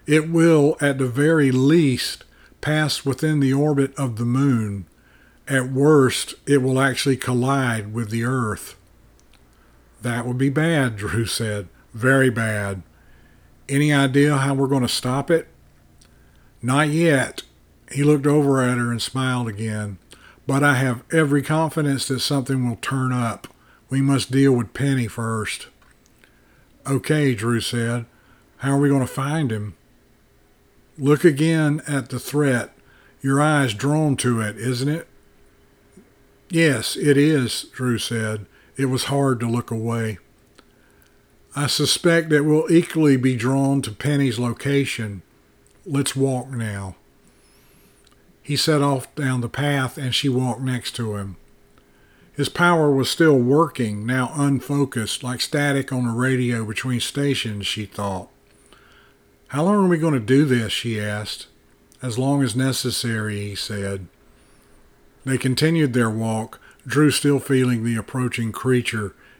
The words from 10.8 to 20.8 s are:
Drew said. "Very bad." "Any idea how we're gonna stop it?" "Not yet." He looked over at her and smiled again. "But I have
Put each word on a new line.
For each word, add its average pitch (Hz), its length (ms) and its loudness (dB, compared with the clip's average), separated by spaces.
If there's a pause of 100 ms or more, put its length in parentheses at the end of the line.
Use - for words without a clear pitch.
Drew 101 300 -2
said. 104 420 -6 (240)
"Very 131 380 4
bad." 104 520 -4 (840)
"Any 147 240 2
idea 143 460 4
how 139 160 0
we're 135 120 2
gonna 131 220 0
stop 131 420 -2
it?" 170 160 2 (1160)
"Not 139 260 2
yet." 151 540 2 (480)
He 139 120 -4
looked 147 240 4
over 139 360 4
at 123 160 2
her 120 120 -2
and 117 100 -4
smiled 127 480 -4
again. 107 500 -6 (480)
"But 135 160 0
I 143 120 4
have 127 360 -2